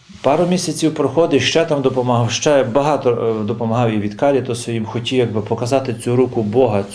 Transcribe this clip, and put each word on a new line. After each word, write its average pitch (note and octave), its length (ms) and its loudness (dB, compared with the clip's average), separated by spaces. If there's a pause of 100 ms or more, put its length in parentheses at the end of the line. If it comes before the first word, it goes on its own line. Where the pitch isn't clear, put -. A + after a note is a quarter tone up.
(220)
пару D#3 240 2
місяців E3 480 -2
проходить, C#3 480 0
ще D#3+ 240 2
там D3 160 -2
допомагав, B2 500 0
ще C#3+ 320 2
багато, A#2+ 800 0
е, - 20 -2
допомагав A#2 480 0
і G#2+ 60 0
від G2+ 180 -4
Карітасу B2 560 -2
їм, A2+ 140 -2
хотів B2 340 -4
якби A2 220 0
показати A#2+ 520 -2
цю A#2+ 220 -2
руку B2 280 2
Бога, G#2 400 2 (120)